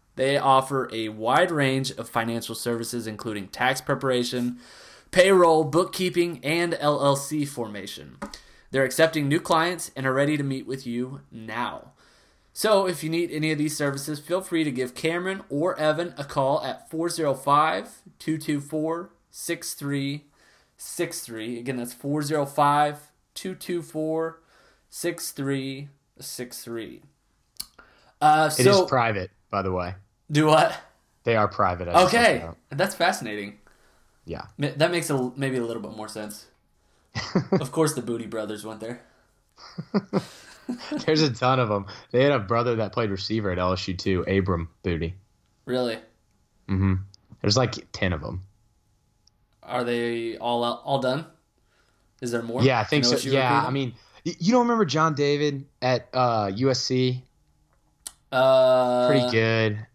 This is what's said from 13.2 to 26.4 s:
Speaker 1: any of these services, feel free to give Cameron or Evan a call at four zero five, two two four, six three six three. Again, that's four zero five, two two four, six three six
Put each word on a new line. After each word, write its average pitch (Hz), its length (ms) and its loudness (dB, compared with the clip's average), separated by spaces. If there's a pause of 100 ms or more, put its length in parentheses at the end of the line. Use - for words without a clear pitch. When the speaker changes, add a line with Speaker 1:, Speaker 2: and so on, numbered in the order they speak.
Speaker 1:
any 156 200 0
of 151 60 -2
these 151 200 -2
services, 143 420 -4
feel 180 220 -2
free 165 240 -2
to 143 60 -2
give 123 220 -4
Cameron 180 540 -4
or 165 320 -2
Evan 156 380 0
a 143 80 -10
call 139 380 0
at 127 260 -10
four 165 180 -2
zero 160 260 0
five, 156 680 2 (180)
two 156 180 -2
two 151 220 -4
four, 160 520 -4 (180)
six - 440 -8
three 143 520 -4 (500)
six - 460 -8
three. 113 360 -8
Again, 123 200 -6
that's 120 160 -8
four 147 280 -4
zero 147 240 -2
five, 147 640 2 (220)
two 185 220 -10
two 175 260 -6
four, 160 600 -4 (480)
six - 420 -6
three 139 560 -6 (320)
six - 440 -12